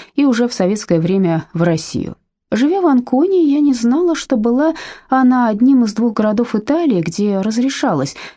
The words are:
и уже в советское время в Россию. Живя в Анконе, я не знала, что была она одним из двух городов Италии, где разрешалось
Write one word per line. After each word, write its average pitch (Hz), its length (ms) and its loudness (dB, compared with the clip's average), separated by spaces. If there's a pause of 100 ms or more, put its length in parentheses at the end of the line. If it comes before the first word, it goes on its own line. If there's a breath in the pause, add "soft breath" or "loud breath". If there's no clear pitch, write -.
(140 loud breath)
и 285 100 2
уже 240 240 2
в 240 60 -10
советское 185 440 -2
время 170 540 0
в 165 80 -4
Россию. - 560 -2 (340)
Живя 294 300 0
в 359 60 2
Анконе, 294 580 2
я 285 160 2
не 285 140 2
знала, 269 400 0
что - 240 -4
была 247 340 0 (380 loud breath)
она 254 380 2
одним 240 360 2
из 208 80 -2
двух 220 220 -2
городов 214 400 0
Италии, 247 480 0
где 196 400 -2
разрешалось 220 760 -2 (200 loud breath)